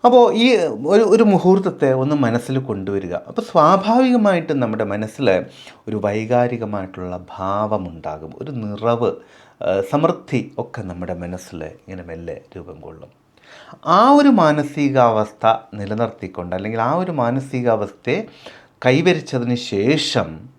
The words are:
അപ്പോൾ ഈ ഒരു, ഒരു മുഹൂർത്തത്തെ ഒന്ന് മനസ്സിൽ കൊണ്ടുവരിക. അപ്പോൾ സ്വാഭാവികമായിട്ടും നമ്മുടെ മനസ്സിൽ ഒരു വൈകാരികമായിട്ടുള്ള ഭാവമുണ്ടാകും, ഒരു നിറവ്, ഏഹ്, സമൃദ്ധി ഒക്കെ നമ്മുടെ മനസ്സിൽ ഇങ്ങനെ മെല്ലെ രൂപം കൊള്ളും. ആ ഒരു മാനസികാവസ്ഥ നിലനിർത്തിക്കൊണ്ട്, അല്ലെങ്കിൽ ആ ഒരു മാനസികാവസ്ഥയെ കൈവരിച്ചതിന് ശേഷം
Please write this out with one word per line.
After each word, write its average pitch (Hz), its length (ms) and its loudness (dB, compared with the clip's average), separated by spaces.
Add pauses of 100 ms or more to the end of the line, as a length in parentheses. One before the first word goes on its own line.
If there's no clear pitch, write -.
അപ്പോൾ 240 300 6
ഈ 233 220 4 (300)
ഒരു, 208 160 4
ഒരു 214 200 4
മുഹൂർത്തത്തെ 185 680 4
ഒന്ന് 135 240 0
മനസ്സിൽ 127 420 -2
കൊണ്ടുവരിക. 98 560 -6
അപ്പോൾ - 280 -6
സ്വാഭാവികമായിട്ടും 190 1160 2
നമ്മുടെ 110 240 -2
മനസ്സിൽ 104 600 0 (440)
ഒരു 107 80 -6
വൈകാരികമായിട്ടുള്ള 104 1300 -2 (100)
ഭാവമുണ്ടാകും, 92 1000 -6
ഒരു 147 140 -12
നിറവ്, 113 600 -2 (500)
ഏഹ്, 95 280 -2
സമൃദ്ധി 147 680 -2
ഒക്കെ 113 240 -10
നമ്മുടെ 90 320 -10
മനസ്സിൽ 87 500 -12
ഇങ്ങനെ 87 380 -16
മെല്ലെ 82 380 -14 (160)
രൂപം 85 240 -18
കൊള്ളും. - 280 -20 (760)
ആ 202 240 4
ഒരു 285 180 6
മാനസികാവസ്ഥ 139 1300 2 (200)
നിലനിർത്തിക്കൊണ്ട്, 101 840 -6
അല്ലെങ്കിൽ 107 240 -6
ആ 127 140 0
ഒരു 185 160 -4
മാനസികാവസ്ഥയെ 127 1160 -2 (600)
കൈവരിച്ചതിന് 135 680 2
ശേഷം 101 840 -2 (180)